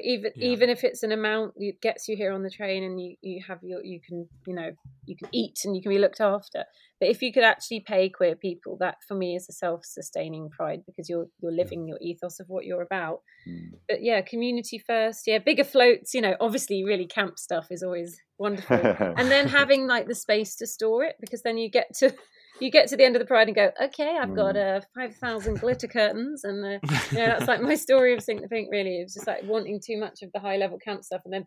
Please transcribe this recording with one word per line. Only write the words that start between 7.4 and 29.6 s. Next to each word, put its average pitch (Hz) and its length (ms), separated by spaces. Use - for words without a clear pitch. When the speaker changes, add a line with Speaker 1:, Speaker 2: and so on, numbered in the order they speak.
Speaker 1:
actually 226 380
pay 190 300
queer 175 260
people, 180 440
that 180 180
for 208 80
me 180 180
is 180 140
a - 40
self-sustaining 160 960
pride, 160 360
because 156 220
you're, 170 180
you're 170 120
Speaker 3:
Yeah. 170 120
Speaker 1:
living 165 240
your 160 120
ethos 175 380
of 180 100
what 185 160
you're 180 180
about. 175 400
Speaker 3:
Mm. 170 220
Speaker 1:
But - 140
yeah, 220 180
community 233 580
first. 220 480
Yeah, 220 120
bigger 269 260
floats, 247 500
you 254 60
know, 196 180
obviously 208 460
really 190 220
camp 190 320
stuff 165 320
is 180 120
always 175 380
wonderful. 196 380
Speaker 3:
<laughs> 104 420
Speaker 1:
And 254 120
then 277 180
having, 277 380
like, 240 200
the 233 80
space 214 420
to 226 100
store 220 380
it, 320 160
because 233 220
then 226 160
you 226 120
get - 260
to, 262 180
you 254 100
get - 180
to 269 80
the 269 80
end 247 120
of 233 40
the 233 60
Pride 220 220
and 214 80
go, 208 160
"Okay, 311 380
I've 196 160
got, 196 180
Speaker 3:
Mm. 196 220
Speaker 1:
uh, 202 40
five 240 220
thousand 220 420
glitter 247 300
curtains." 233 560
And, 202 200
uh, 202 180
Speaker 2:
<laughs> 143 280
Speaker 1:
you 180 80
know, 226 80
that's, 233 220
like, 226 140
my 285 120
story 254 400
of 214 80
Sink 214 200
the 196 60
Pink, 220 220
really. 190 300
It 175 40
was 190 100
just, - 120
like, - 180
wanting 208 400